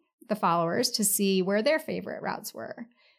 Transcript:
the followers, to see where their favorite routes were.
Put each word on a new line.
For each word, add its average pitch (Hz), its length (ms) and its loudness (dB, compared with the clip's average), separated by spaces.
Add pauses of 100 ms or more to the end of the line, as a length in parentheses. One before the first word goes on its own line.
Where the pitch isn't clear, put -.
(280)
the 208 80 -2
followers, 170 560 2
to 220 120 0
see 196 400 2
where 202 180 2
their 302 180 2
favorite - 440 -8
routes - 300 -6
were. - 340 -12 (320)